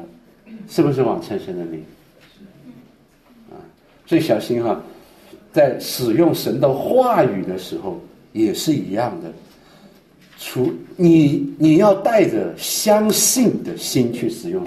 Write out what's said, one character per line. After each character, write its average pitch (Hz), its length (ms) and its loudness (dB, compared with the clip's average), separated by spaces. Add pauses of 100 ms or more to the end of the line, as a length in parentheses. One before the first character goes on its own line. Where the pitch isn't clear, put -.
(680)
是 - 120 -4
不 143 120 2
是 131 100 -2
妄 101 180 -2
称 104 200 -10
神 90 180 -10
的 85 60 -8
名？ 80 180 -12 (1700)
啊， - 80 -20 (480)
所 170 100 0
以 147 40 4
小 113 180 0
心 117 240 -4
哈， 110 180 -2 (720)
在 - 280 2
使 - 340 -2
用 160 180 4
神 127 280 -4
的 139 120 2
话 233 520 2
语 101 180 -2
的 - 160 -6
时 - 180 -10
候 90 240 -10 (320)
也 104 220 0
是 - 180 -2
一 95 200 -4
样 104 280 -4
的， 82 120 -14 (1040)
除， 131 340 -4 (220)
你， 165 640 4
你 156 200 6
要 208 160 6
带 220 300 2
着 160 320 -2
相 214 540 0
信 190 540 2
的 - 120 -8
心 - 360 -2
去 - 180 -4
使 - 200 -10
用 180 160 -4